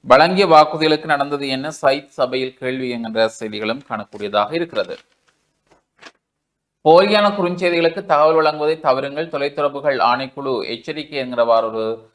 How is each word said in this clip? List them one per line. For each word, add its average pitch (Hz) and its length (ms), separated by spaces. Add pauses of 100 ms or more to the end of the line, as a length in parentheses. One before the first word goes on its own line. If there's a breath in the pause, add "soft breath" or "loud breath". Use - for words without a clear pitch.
வழங்கிய 175 460
வாக்குறுதிகளுக்கு 156 580
நடந்தது 143 440
என்ன? 135 220 (120)
சயித் 143 240
சபையில் 131 480
கேள்வி 127 340
என்கின்ற 113 400
செய்திகளும் 110 600
காணக்கூடியதாக 104 640
இருக்கிறது. 113 460 (1900)
போலியான 202 440
குறுஞ்செய்திகளுக்கு 175 760
தகவல் 156 300
வழங்குவதை 156 460
தவறுங்கள், 139 480
தொலைத்தொடர்புகள் 143 680
ஆணைக்குழு 127 680
எச்சரிக்கை 147 520
என்கிறவாறு 117 460
ஒரு 110 500